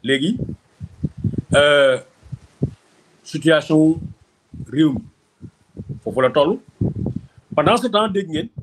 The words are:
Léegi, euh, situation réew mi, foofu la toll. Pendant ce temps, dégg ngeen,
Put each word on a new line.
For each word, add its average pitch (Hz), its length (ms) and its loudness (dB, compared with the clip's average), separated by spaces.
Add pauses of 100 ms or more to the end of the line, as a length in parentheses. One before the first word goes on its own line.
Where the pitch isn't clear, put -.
Léegi, 139 340 0 (1160)
euh, 143 460 4 (1200)
situation 156 760 2 (680)
réew 143 260 2
mi, 107 100 -6 (1000)
foofu 117 180 -2
la 127 100 4
toll. 151 280 2 (960)
Pendant 170 220 4
ce 247 100 -2
temps, 208 200 0
dégg 190 220 -4
ngeen, 156 200 -6 (140)